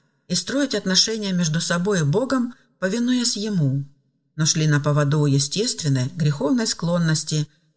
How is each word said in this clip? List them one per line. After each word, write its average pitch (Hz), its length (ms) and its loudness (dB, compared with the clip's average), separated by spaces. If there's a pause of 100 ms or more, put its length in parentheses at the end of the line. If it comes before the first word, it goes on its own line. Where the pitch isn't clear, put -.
(280)
и 180 80 -2
строить 269 400 0
отношения 196 560 -2
между 170 280 0
собой 175 400 0
и 156 40 2
Богом, 240 500 0 (240)
повинуясь 240 580 0
Ему, 160 480 0 (520)
но 156 100 0
шли 156 220 0
на 147 100 4
поводу 147 400 0
у 147 80 2
естественной 139 880 0
греховной 220 540 0
склонности 160 800 0 (280)